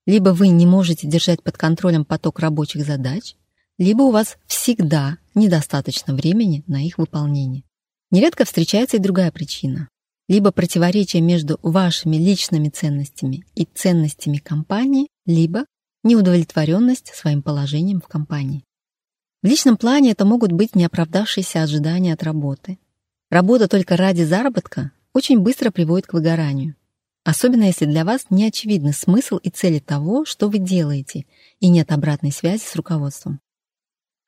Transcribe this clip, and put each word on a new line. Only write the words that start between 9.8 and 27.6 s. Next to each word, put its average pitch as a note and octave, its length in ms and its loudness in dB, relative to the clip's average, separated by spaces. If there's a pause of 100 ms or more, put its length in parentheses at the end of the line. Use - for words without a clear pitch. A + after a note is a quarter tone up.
Либо G3+ 240 4
противоречие F3 720 0
между E3 400 0
вашими E3+ 540 0
личными E3 520 0
ценностями C#3+ 760 -6 (100)
и F3 100 -4
ценностями D#3 760 -2
компании, A#3+ 680 -2 (160)
либо E3+ 420 0 (360)
неудовлетворённость F#3 1120 2
своим D3 280 -2
положением D3+ 580 -2
в - 80 -12
компании. C#3+ 560 -8 (800)
В F#3 40 0
личном B3+ 300 2
плане B3+ 360 4
это G3+ 120 0
могут A3 280 2
быть G3+ 220 0
неоправдавшиеся F3 880 -2
ожидания D#3+ 520 0
от D#3 80 -8
работы. D#3 560 -6 (500)
Работа G3 400 4
только F#3 280 2
ради F3+ 260 2
заработка E3+ 720 -2 (200)
очень C4 280 2
быстро A#3 300 0
приводит F3 360 0
к - 60 -14
выгоранию, D#3 640 -2 (480)
особенно A#3 400 2